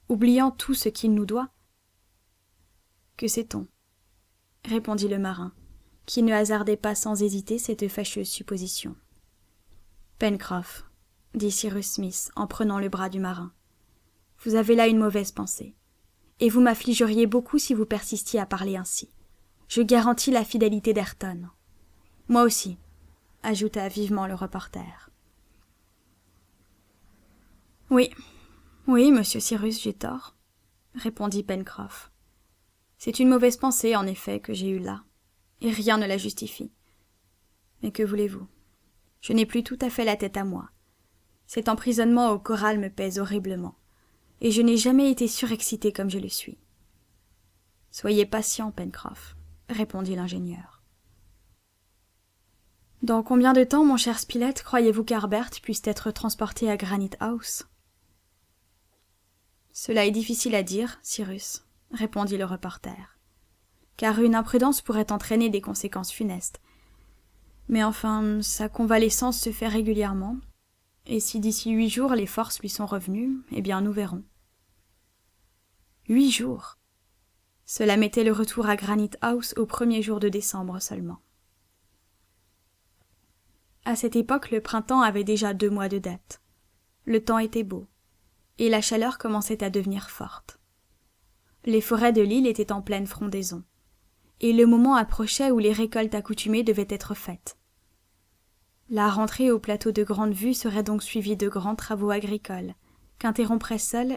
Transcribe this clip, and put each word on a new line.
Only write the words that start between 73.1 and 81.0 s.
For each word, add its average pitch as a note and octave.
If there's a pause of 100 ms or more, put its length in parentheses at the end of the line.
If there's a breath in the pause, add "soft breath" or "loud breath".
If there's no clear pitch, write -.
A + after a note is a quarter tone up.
eh G3
bien F#3+
nous G#3
verrons. G3 (1800)
Huit B3+
jours. A#3+ (880)
Cela G#3
mettait A3
le A3
retour G#3+
à G#3
Granite-house G#3+
au A3+
premier A3+
jour G#3
de G3+
décembre F#3+
seulement. F3+ (2750)